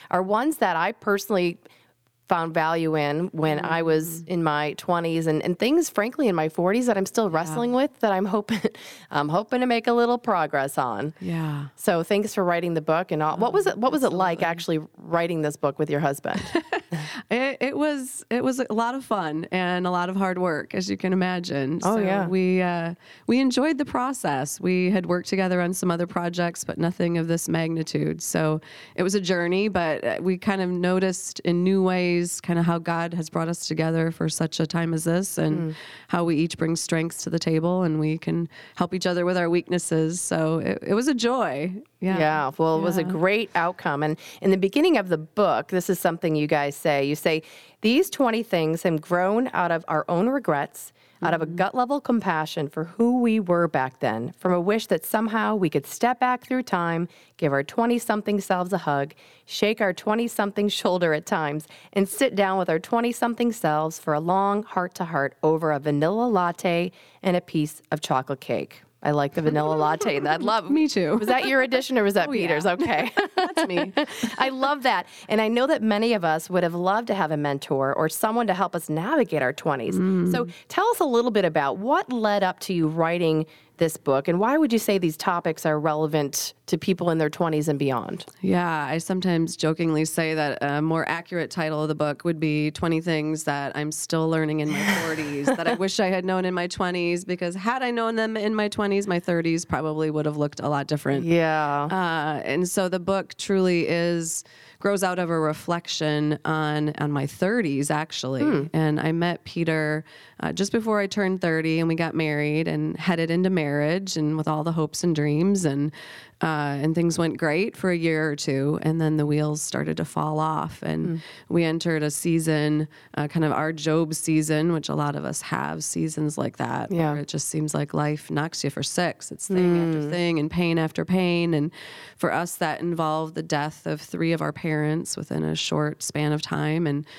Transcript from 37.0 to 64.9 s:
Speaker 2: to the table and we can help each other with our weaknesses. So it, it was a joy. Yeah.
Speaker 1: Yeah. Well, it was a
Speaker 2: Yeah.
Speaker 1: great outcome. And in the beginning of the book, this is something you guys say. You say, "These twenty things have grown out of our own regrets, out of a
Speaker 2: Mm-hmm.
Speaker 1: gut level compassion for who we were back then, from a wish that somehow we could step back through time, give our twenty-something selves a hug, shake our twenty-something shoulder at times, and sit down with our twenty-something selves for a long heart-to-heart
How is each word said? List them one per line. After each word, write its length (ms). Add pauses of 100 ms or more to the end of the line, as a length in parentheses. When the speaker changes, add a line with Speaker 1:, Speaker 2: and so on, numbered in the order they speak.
Speaker 2:
to 60
the 100
table 440
and 160
we 200
can 280 (280)
help 180
each 140
other 180
with 120
our 120
weaknesses. 720
So 380
it, 260
it 80
was 140
a 80
joy. 580 (280)
Yeah. 180
Speaker 1:
Yeah. 380
Well, 200
it 60
was 160
a 40
Speaker 2:
Yeah. 60
Speaker 1:
great 460
outcome. 480
And 120 (260)
in 100
the 60
beginning 400
of 120
the 80
book, 520
this 200
is 100
something 360
you 100
guys 300
say. 300
You 100
say, 260 (400)
"These 300
twenty 320
things 400
have 180
grown 520
out 180
of 160
our 200
own 220
regrets, 640 (320)
out 100
of 80
a 60
Speaker 2:
Mm-hmm. 80
Speaker 1:
gut 180
level 280
compassion 640
for 160 (140)
who 240
we 180
were 280
back 340
then, 360
from 160
a 60
wish 280
that 180
somehow 500
we 140
could 180
step 320
back 260
through 180
time, 440 (300)
give 160
our 100
twenty-something 800
selves 320
a 60
hug, 340 (320)
shake 360
our 120
twenty-something 720
shoulder 460
at 120
times, 420 (260)
and 140
sit 280
down 240
with 100
our 100
twenty-something 720
selves 460
for 160
a 60
long 440
heart-to-heart 800